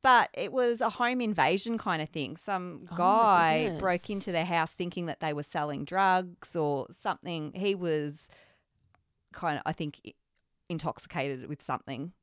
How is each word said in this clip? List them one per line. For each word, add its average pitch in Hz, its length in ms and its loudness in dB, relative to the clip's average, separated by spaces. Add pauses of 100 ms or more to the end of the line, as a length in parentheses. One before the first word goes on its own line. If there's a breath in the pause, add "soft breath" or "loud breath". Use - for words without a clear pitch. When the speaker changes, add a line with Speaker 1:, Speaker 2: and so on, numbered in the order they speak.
Speaker 1:
But 247 340 6
it 160 180 -4
was 240 280 2
a 233 100 2
home 247 280 0
invasion 202 600 2
kind 170 200 -2
of 156 100 -6
thing. 151 280 -6
Some 180 460 -6
Speaker 2:
Oh 180 80 -16
my 170 60 -8
Speaker 1:
guy 180 640 6
Speaker 2:
goodness. 165 180 -2
Speaker 1:
broke 180 300 0
into 196 200 -4
their 170 140 0
house 170 280 0
thinking 175 340 -6
that - 120 -8
they 156 140 -2
were 147 80 -4
selling 147 420 -4
drugs 185 720 0
or 147 360 0
something. 165 640 -6
He 196 180 0
was 151 560 -2 (1040 soft breath)
kind 156 240 -4
of, - 80 -8
I 160 80 -2
think, 151 320 -6
i-, - 80 -14 (560)
intoxicated 139 760 -4
with 147 160 -8
something 139 600 -6